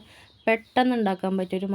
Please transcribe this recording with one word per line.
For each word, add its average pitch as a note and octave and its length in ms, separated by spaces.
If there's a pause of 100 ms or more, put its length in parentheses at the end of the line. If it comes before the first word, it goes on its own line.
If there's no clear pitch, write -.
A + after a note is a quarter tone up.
(460)
പെട്ടെന്ന് B3 500
ഉണ്ടാക്കാൻ F#3+ 440
പറ്റിയൊരു F#3 360